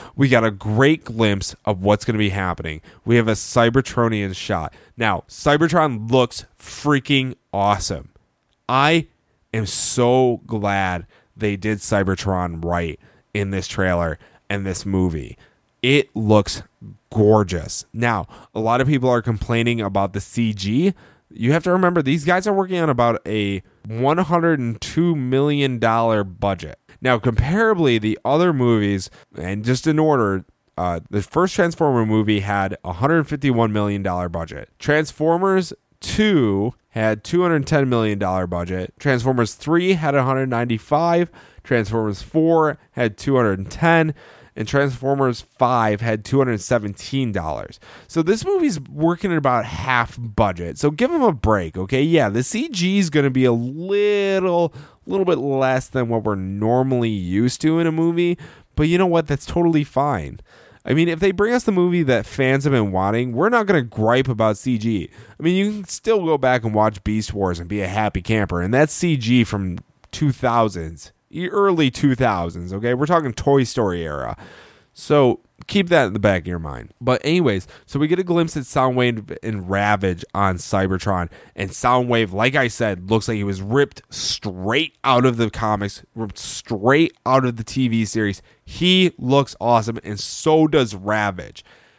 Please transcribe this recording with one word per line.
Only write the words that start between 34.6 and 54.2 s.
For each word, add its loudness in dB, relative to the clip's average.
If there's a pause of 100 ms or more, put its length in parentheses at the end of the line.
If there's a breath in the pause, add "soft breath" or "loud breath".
Transformers 0 (260)
Two 2 (160)
had -2
two 0
hundred 2
ten 2
million 0
dollar -2
budget. -6
Transformers 0
Three 0
had 0
a 4
hundred 0
ninety-five. 0 (320 loud breath)
Transformers -2
Four 2 (140 soft breath)
had -2
two 0
hundred 2
ten. 2 (420 loud breath)
And -6
Transformers 0
Five 0
had -2
two -2
hundred 0
seventeen -4
dollars. -8 (280 loud breath)
So -2
this 2
movie's 0
working -2
at 2
about 2
half -2
budget. -2
So 0
give 0
'em 0
a 4
break, 0
okay? 0
Yeah, 4
the 0
C -4
G 0
is 2
gonna 2
be 2
a 6
little, 0 (360 loud breath)